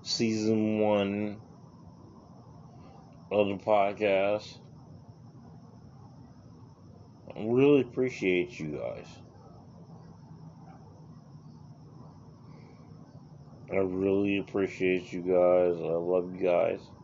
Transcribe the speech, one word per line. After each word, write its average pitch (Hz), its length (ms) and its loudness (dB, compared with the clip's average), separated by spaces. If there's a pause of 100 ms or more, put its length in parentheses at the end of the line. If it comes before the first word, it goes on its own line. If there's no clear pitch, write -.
season 107 760 0
one 104 580 0 (1900)
of 101 160 2
the 101 80 -4
podcast. 101 1000 0 (2750)
I - 60 -14
really 131 420 6
appreciate 117 800 -2
you 76 180 -8
guys. 58 300 -10 (4000)
I 92 60 0
really 98 600 0
appreciate 92 760 -2
you 90 80 -6
guys. 90 600 4
I 82 140 -2
love 90 400 -2
you 92 100 -4
guys. 87 360 2 (220)